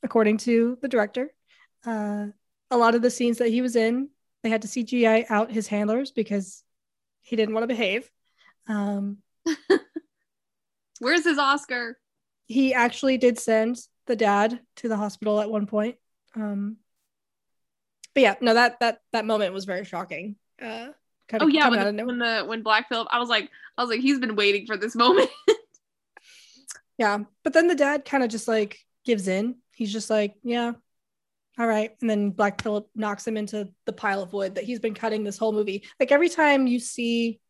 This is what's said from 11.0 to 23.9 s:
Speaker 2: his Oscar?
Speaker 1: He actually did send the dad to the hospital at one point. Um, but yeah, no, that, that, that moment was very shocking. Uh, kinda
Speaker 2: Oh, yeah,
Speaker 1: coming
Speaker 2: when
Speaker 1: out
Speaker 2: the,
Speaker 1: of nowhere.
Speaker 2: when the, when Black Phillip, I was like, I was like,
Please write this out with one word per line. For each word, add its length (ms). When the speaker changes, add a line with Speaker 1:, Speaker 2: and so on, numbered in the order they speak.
Speaker 2:
his 120
Oscar? 600
Speaker 1:
He 260
actually 440
did 200
send 400
the 80
dad 460
to 100
the 100
hospital 440
at 80
one 180
point. 300
Um, 420
but 100
yeah, 160
no, 140
that, 260
that, 220
that 140
moment 280
was 120
very 180
shocking. 520
Uh, 280
kinda 180
Speaker 2:
Oh, 20
yeah, 160
Speaker 1:
coming 160
Speaker 2:
when 0
Speaker 1:
out 40
Speaker 2:
the, 60
Speaker 1:
of 60
nowhere. 120
Speaker 2:
when 120
the, 280
when 160
Black 240
Phillip, 240
I 80
was 100
like, 200
I 40
was 80
like, 100